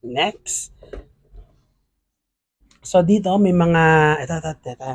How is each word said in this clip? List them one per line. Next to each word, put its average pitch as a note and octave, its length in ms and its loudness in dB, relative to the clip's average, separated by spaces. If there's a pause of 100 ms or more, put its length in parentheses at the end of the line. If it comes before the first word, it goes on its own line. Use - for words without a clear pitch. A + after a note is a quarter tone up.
next. - 640 -8 (2250)
So, F#3 160 2
dito, F#3 400 0
may F#3+ 120 2
mga, E3+ 300 2 (380)
ito, C3+ 160 -8
ito, D#3+ 160 -8
ito, - 240 -14
ito. C3 180 -10